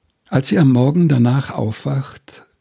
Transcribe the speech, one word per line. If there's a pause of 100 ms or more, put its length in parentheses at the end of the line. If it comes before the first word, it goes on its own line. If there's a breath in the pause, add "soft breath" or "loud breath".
(280)
Als
sie
am
Morgen
danach
aufwacht, (160)